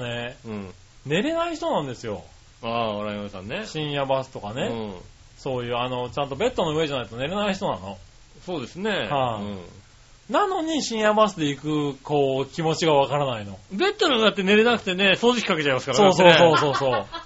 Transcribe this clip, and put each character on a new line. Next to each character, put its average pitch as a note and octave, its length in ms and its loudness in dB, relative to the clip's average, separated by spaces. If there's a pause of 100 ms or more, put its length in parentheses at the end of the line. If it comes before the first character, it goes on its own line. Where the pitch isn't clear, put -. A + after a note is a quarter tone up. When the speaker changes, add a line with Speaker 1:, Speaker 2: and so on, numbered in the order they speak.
Speaker 1:
ね、 A#2+ 380 -8
Speaker 2:
う A#2 60 -12
ん。 G2 240 -10 (320)
Speaker 1:
寝 D#3 160 0
れ D4+ 100 -2
な E4+ 160 -2
い E4 80 -6
人 E4 140 -4
な G3 120 0
ん C#3+ 40 -6
で B2 80 -8
す - 100 -14
よ。 G#2 180 -8 (400)
Speaker 2:
あ A#2 60 -6
あ、 A2+ 300 -2
笑 G#2 160 -4
い - 20 -6
の G#2 60 -8
お - 20 -8
姉 G2+ 60 -10
さ G2 100 -14
ん G2 80 -12
ね。 F3 160 -8
Speaker 1:
深 D3+ 280 -6
夜 C#3+ 120 -2
バ C3+ 180 0
ス - 80 -16
と A2+ 100 -12
か G2+ 120 -8
ね。 C#3+ 140 -4
Speaker 2:
う A3+ 80 -4
ん。 A2 200 -8 (440)
Speaker 1:
そ B2+ 220 -6
う A#2+ 40 -6
い A#2+ 80 -6
う、 A#2+ 40 -2
あ B2 120 -2
の、 B2 220 -6
ち - 100 -6
ゃ C#3 60 -2
ん - 20 -6
と C3+ 80 -8
ベ G#3 120 0
ッ B3+ 60 -6
ド F#3+ 120 -2
の D3+ 100 -2
上 D#3+ 100 0
じ C#3+ 60 -4
ゃ C3+ 60 -2
な A#2+ 60 -6
い - 20 -12
と A2 100 -14
寝 C3+ 120 -4
れ F3+ 60 -6
な G#3 160 -2
い F#3+ 40 -2
人 G3 100 -6
な C3 140 -2
の。 F#2+ 180 -12 (480)
Speaker 2:
そ F3 140 -6
う - 20 -6
で A#2 60 -8
す - 100 -16
ね。 G3+ 140 -4
Speaker 1:
は B2+ 500 -2
い。 G2+ 40 -8
Speaker 2:
う - 100 -8
ん。 F#2 60 -10 (680)
Speaker 1:
な D4 180 0
の F#4+ 140 -2
に D#4+ 220 -2
深 A3+ 160 -6
夜 G#3+ 160 2
バ G#3+ 160 4
ス E3+ 100 -8
で D3+ 60 0
行 C#3 140 -4
く、 D3 420 -2
こ C#3 380 0
う、 C#3 60 -4
気 D3+ 140 -8
持 D#3+ 140 0
ち E3 100 -2
が D#3+ 80 4
わ C#3 160 4
か C3+ 80 -2
ら C#3+ 80 0
な B2 160 -4
い G#2 60 -10
の。 G2 120 -12 (140)
Speaker 2:
ベ F4+ 200 0
ッ G#4 60 -8
ド F4+ 120 2
の B3 80 2
上 A3 60 2
だ G3+ 80 4
っ - 20 -4
て G3+ 80 -2
寝 F#3+ 120 4
れ G#3+ 100 6
な A#3+ 120 2
く - 80 -6
て F#3 100 -2
ね、 F#3+ 180 4
掃 A3+ 160 2
除 B3 80 4
機 A3 80 -2
か F#3+ 120 0
け D#3 60 0
ち C#3+ 60 2
ゃ - 20 4
い C3 40 4
ま B2+ 60 0
す - 60 -8
か C3+ 60 0
ら G3+ 120 6
ね。 F#3+ 80 8
Speaker 1:
そ F3+ 140 6
う E3+ 40 12
そ D#3+ 220 8
う D3 60 6
そ D3 140 2
う - 20 0
そ C3 160 0
う G#2+ 160 0 (200)